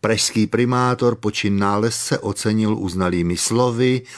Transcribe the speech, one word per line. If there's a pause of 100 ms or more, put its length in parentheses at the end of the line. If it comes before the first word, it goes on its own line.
Pražský
primátor
počin
nálezce
ocenil
uznalými
slovy (160)